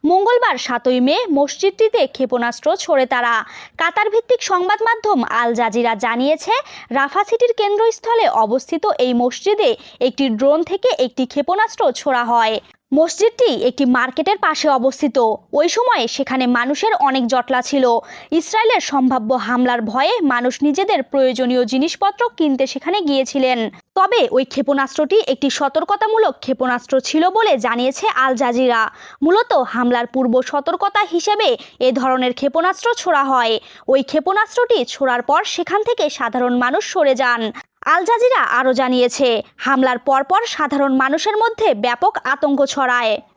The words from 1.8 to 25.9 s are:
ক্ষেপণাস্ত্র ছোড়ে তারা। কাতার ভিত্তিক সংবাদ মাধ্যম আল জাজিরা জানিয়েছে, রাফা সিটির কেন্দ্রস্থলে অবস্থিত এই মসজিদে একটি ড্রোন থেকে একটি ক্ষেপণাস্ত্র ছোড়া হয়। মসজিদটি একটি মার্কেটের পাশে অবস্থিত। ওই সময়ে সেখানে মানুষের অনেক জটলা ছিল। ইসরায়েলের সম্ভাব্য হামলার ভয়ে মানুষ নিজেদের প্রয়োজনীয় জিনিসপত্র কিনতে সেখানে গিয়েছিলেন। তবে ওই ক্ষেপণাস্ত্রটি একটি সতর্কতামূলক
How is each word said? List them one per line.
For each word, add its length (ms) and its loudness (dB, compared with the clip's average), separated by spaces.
ক্ষেপণাস্ত্র 540 -2
ছোড়ে 280 2
তারা। 220 0
কাতার 320 0
ভিত্তিক 280 0
সংবাদ 280 0
মাধ্যম 300 0
আল 100 0
জাজিরা 320 0
জানিয়েছে, 500 0
রাফা 320 0
সিটির 320 2
কেন্দ্রস্থলে 640 0
অবস্থিত 400 -2
এই 80 0
মসজিদে 480 0
একটি 160 -2
ড্রোন 200 2
থেকে 180 0
একটি 260 -4
ক্ষেপণাস্ত্র 500 -2
ছোড়া 320 0
হয়। 240 2
মসজিদটি 520 2
একটি 160 0
মার্কেটের 500 0
পাশে 200 0
অবস্থিত। 380 -2
ওই 180 2
সময়ে 280 2
সেখানে 280 -2
মানুষের 340 0
অনেক 240 0
জটলা 360 0
ছিল। 160 2
ইসরায়েলের 520 0
সম্ভাব্য 400 0
হামলার 340 0
ভয়ে 240 0
মানুষ 220 0
নিজেদের 340 0
প্রয়োজনীয় 520 0
জিনিসপত্র 500 -2
কিনতে 340 0
সেখানে 260 -4
গিয়েছিলেন। 500 0
তবে 220 2
ওই 160 2
ক্ষেপণাস্ত্রটি 680 0
একটি 160 -2
সতর্কতামূলক 760 0